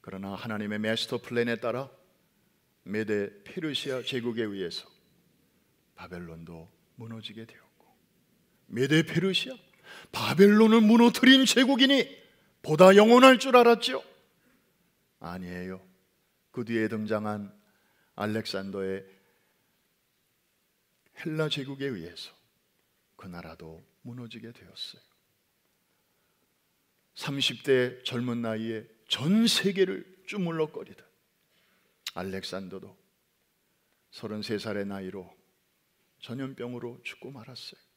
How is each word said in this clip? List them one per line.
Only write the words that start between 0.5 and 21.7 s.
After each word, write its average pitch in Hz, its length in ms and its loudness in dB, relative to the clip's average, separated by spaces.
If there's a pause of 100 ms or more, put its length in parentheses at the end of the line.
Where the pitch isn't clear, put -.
마스터 113 400 -4
플랜에 120 380 -4
따라 123 320 -6 (920)
메데 104 640 -6
페르시아 139 580 -8
제국에 117 420 -6
의해서 98 440 -8 (1080)
바벨론도 85 720 -18 (280)
무너지게 113 500 -16
되었고, - 400 -20 (840)
메데 139 360 2
페르시아, 190 520 -4 (560)
바벨론을 208 680 6
무너뜨린 240 640 6
제국이니 262 720 2 (460)
보다 185 320 8
영원할 240 420 10
줄 262 180 0
알았지요? 233 480 4 (1160)
아니에요. 90 600 -12 (720)
그 123 120 -8
뒤에 110 240 -2
등장한 107 680 -6 (640)
알렉산더의 98 880 -8 (2250)
헬라 156 240 -2
제국에 139 380 -8